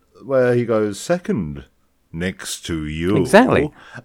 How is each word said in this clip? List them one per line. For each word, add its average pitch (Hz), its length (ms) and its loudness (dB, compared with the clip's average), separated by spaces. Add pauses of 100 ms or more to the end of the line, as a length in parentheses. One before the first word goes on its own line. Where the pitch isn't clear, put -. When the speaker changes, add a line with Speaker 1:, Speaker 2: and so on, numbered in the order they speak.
(240)
Speaker 1:
Where 123 300 4
he 120 100 2
goes, 107 360 0
"Second, 92 640 -2 (480)
next - 540 -6
to 80 200 -4
you." 82 300 0
Speaker 2:
Exactly. 165 540 2 (340)